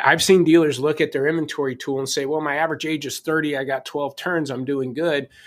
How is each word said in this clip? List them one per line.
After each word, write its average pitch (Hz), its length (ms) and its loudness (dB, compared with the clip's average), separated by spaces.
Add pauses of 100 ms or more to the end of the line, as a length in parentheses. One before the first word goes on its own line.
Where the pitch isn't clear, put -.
I've 160 160 4
seen 185 220 6
dealers 160 360 4
look 151 220 0
at 151 100 0
their 139 160 -2
inventory 147 480 -2
tool 135 220 -4
and 135 100 -4
say, 135 200 -4
"Well, 156 120 -2
my 147 180 -2
average 160 280 -2
age 156 220 -4
is 127 120 -8
thirty, 156 380 -2
I 135 60 -2
got 131 200 -4
twelve 143 320 -6
turns, 165 360 -2
I'm 127 120 -6
doing 131 300 -2
good, 147 340 -2 (200)